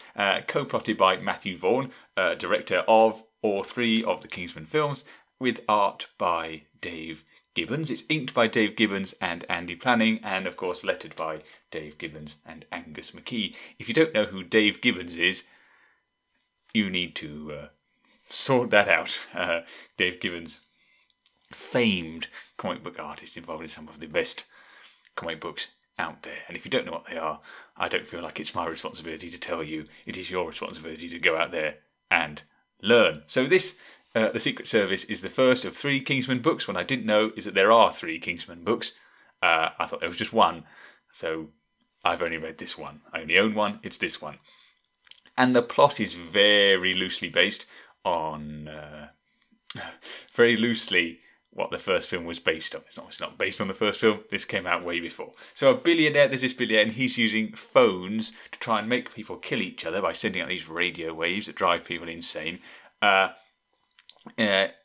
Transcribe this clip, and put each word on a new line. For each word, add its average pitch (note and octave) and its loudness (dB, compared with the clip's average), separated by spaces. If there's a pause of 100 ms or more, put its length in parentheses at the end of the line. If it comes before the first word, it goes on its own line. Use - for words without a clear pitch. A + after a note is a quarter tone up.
(160)
uh, G2 0
co-plotted - -2
by F#2+ 4
Matthew F#2 -6
Vaughn, A#2 0 (260)
uh, F2 2
director F#2 0
of A2 6 (180)
all G2 0
three A2+ 2
of F#2 -2
the - -18
Kingsman E2 -10
films, D3 -2 (340)
with B2 -2
art G#2 2 (100)
by E2 -2 (180)
Dave E2 -10 (300)
Gibbons. D#3 -4
It's D#3+ -6
inked D#3 -4
by A#2 2
Dave G#2+ 0
Gibbons G2 0
and E2+ -6
Andy F2 -4
Planning, A2 2
and F#2+ -4
of F2 -8
course F2+ -4
lettered F#2 -4
by D#2+ -6 (320)
Dave D2+ -12
Gibbons D2+ -12
and D#2+ -18
Angus E2 -14
McKee. F#2 -6 (240)
If - -12
you A#2 -2
don't D#3+ 4
know G#2+ 2
who F#2+ -10
Dave G#2+ 4
Gibbons F2+ -2
is, F2+ 2 (1300)
you G#2 2
need F2 -4
to, D2+ -12
uh, D2 -14 (640)
sort B2 2
that G2+ 6
out. D#2+ 2
<laughs> - -16
Uh, F2 0 (360)
Dave F#2 0
Gibbons, E2+ -8 (880)
famed F2 -2 (300)
comic F2 -6
book E2+ -14
artist D2+ -12
involved E2 -12
in D#2+ -12
some D#2 -12
of D2 -20
the D#2+ -12
best D#2+ -2 (680)
comic E2 -8
books - -8 (280)
out E2 -8
there. - -14
And E2+ -12
if - -14
you - -8
don't C3 0
know F2 -10
what E2 -10
they E2+ -10
are, D#2+ -6 (380)
I E2+ -4
don't F2+ -4
feel F2 -12
like D#2+ -10
it's - -8
my E2+ -4
responsibility D#2+ -10
to E2+ -14
tell E2 -6
you. D#2 -10 (200)
It - -10
is F2+ -10
your F2+ -4
responsibility E2 -12
to E2+ -12
go D#2+ 2
out E2 -2
there D#2 -4 (360)
and D2+ -2 (400)
learn. G2 6
So C3 0
this, F3 2 (340)
uh, A2 2
The A2 -4
Secret - -2
Service, G2 2
is G#2+ -6
the F#2 -8
first B2+ 4
of F#2 -6
three C#3 -2
Kingsman C3 0
books. D3 0
What G2 -4
I F2+ 0
didn't B2 -2
know G#2+ 4
is A2 -8
that F#2+ -8
there G2 8
are A2 8
three D#2+ -8
Kingsman E2+ -10
books. - 0 (500)
Uh, E2 4 (100)
I E2 -2
thought - -8
there E2+ -2
was E2 -10
just G#2+ -6
one. E2+ 4 (480)
So D#2+ -6 (560)
I've F2 2
only E2 -4
read D#2+ -10
this - -10
one. D2+ -12 (140)
I E2 -6
only E2 4
own G#2+ 4
one. G#2 -2
It's F#2 -10
this - -4
one. D2 -12 (1000)
And B2+ 4
the B2 6
plot C#3 4
is G2 -2
very F#2+ 6
loosely F#2 -2
based F2 2 (360)
on, D2+ -4
uh, D2+ -14 (680)
<laughs> - -16
very A#2 6
loosely G2 0 (320)
what - -6
the F#2+ -6
first F2 -2
film F2 -6
was E2+ -8
based D#2+ -4
on. D2+ -12
It's - -20
not, - -16
it's - -14
not E2 -12
based G2 -6
on G2 -6
the F#2+ -8
first G#2 -2
film. G#2+ 4 (100)
This G2 -4
came F#2 -6
out F2 0
way F2 -4
before. - -12 (200)
So C3+ 6
a - 8
billionaire, D3 4
there's B2+ -2
this B2+ 0
billionaire, A2 4
and G#2+ 0
he's B2 -2
using A2 0
phones G#2+ 2 (180)
to - -14
try A2 0
and G#2+ -6
make B2 -2
people G2+ -12
kill A#2+ -4
each F2+ -8
other F2 -4
by E2+ 0
sending F#2 -2
out D#2 -6
these F2+ -6
radio E2 -2
waves F2 -2
that D#2 -12
drive F2 2
people E2+ -8
insane. E2 -6 (420)
Uh, F#2+ 6 (1080)
uh, G2 2 (180)